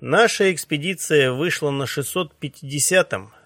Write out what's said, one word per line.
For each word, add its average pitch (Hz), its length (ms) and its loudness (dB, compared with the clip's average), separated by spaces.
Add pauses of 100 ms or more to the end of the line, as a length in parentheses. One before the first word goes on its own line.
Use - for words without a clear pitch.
Наша 190 540 2
экспедиция 151 800 0
вышла 147 360 -2
на 139 160 -4
шестьсот 151 500 -6
пятидесятом, 139 960 -2 (120)